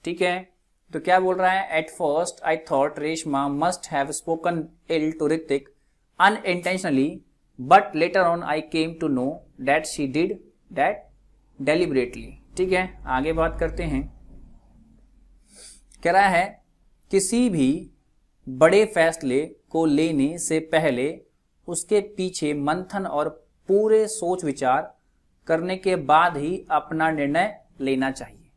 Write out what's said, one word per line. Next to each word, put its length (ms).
ठीक 180
है, 360
तो 80
क्या 200
बोल 140
रहा 160
है, 360
"At 160
first 460
I 80
thought 260
रेशमा 500
must 460
have 140
spoken 540
ill 220
to 60
ऋतिक 400
unintentionally, 880
but 140
later 300
on 160
I 200
came 280
to 80
know 220
that 160
she 320
did 160
that 200
deliberately।" 960
ठीक 160
है, 340
आगे 260
बात 280
करते 220
हैं। 320
कह 60
रहा 180
है, 340
"किसी 400
भी 400
बड़े 360
फैसले 680
को 160
लेने 520
से 220
पहले 600
उसके 340
पीछे 540
मंथन 520
और 220
पूरे 380
सोच 380
विचार 540
करने 300
के 200
बाद 400
ही 340
अपना 400
निर्णय 540
लेना 300
चाहिए।" 460